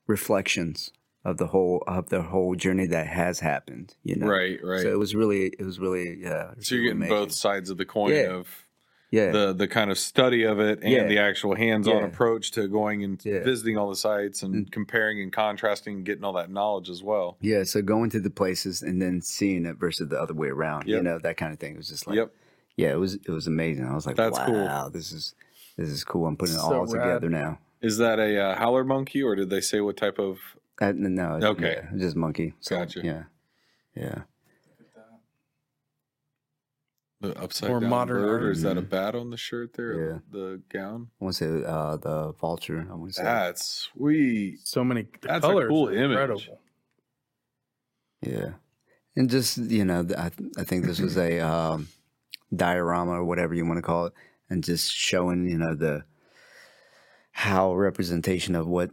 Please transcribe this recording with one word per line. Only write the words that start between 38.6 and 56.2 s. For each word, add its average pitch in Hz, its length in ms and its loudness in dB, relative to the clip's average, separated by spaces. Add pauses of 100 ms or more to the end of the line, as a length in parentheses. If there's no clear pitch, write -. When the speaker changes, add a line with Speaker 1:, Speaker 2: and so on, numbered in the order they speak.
Speaker 2:
that 92 160 0
a 90 40 -2
Speaker 1:
Mm-hmm. 98 80 -10
Speaker 2:
bat 98 260 -2
on 120 140 -6
the 117 80 -10
shirt 120 360 -8
there? 117 380 -4
Speaker 1:
Yeah. 117 60 -8 (140)
Speaker 2:
The 95 380 -8
gown? 110 400 -8 (100)
Speaker 1:
I 101 60 -6
wanna 90 80 -2
say, 80 320 -2
uh, 78 320 -2
the 78 420 -4
vulture, 82 500 -6
I 87 60 -14
wanna 85 160 -12
say. - 120 -6
Speaker 2:
That's - 720 -2
sweet. 127 720 2
Speaker 3:
So 127 200 0
many, 123 180 2
the - 240 -14
Speaker 2:
That's 165 180 0
a - 40 6
Speaker 3:
colors 175 180 4
Speaker 2:
cool 143 220 4
Speaker 3:
are 95 40 -2
Speaker 2:
image. 131 180 4
Speaker 3:
incredible. 127 500 -2 (1600)
Speaker 1:
Yeah. 60 300 -4 (680)
And 131 120 4
just, 123 280 0
you 113 260 2
know, 87 220 2
th-, 90 120 -2
I, 87 120 -2
th-, - 280 -10
I 92 60 -6
think 90 220 0
this 90 160 -2
was 90 160 0
a, 85 240 2
um, 80 480 0 (640)
diorama 87 640 2
or 87 60 -2
whatever 87 280 0
you 85 120 0
wanna 82 160 0
call 85 240 0
it, 85 80 -6 (360)
and 87 140 -2
just - 300 -2
showing, 90 560 0
you 85 80 0
know, 80 180 0
the, 76 300 -2 (1300)